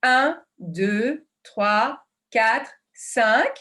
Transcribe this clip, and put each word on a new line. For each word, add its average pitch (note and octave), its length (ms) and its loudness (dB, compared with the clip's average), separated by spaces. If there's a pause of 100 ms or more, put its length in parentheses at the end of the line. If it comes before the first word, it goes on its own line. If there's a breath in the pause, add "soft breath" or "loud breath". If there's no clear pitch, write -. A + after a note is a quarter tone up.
un, C4 400 2 (180)
deux, G#3 680 -4 (160)
trois, G#3 600 -2 (240)
quatre, A3+ 420 0 (220)
cinq A#3+ 680 0